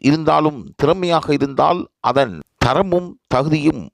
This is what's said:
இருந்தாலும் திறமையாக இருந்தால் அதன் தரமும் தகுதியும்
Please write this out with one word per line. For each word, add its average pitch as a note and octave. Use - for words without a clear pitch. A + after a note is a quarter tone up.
இருந்தாலும் D3+
திறமையாக E3+
இருந்தால் C#3
அதன் B2
தரமும் F3
தகுதியும் D3